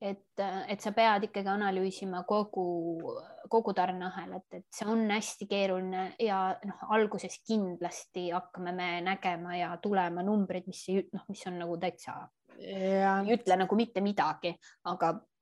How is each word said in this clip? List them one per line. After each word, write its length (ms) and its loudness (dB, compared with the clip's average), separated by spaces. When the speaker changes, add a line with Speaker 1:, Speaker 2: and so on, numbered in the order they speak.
Speaker 1:
Et, 380 -6
äh, 280 -4
et 140 -4
sa 100 -2
pead 320 6
ikkagi 240 -2
analüüsima 760 0
kogu, 880 0
kogu 240 4
tarneahelat, 800 -2
et 220 -14
see 120 -8
on 240 4
hästi 380 -2
keeruline 720 0
ja, 460 2
noh, 260 -8
alguses 560 2
kindlasti 840 -2
hakkame 420 -6
me 280 -2
nägema 560 -2
ja 200 -2
tulema 440 0
numbrid, 460 0
mis 220 -12
ei 140 2
üt-, 100 -10
noh, 160 -8
mis 180 -12
on 120 -4
nagu 180 -4
täitsa 500 -6
Speaker 2:
Jaa. 640 2
Speaker 1:
ei 140 4
ütle 200 4
nagu 180 4
mitte 260 2
midagi, 560 0
aga 380 0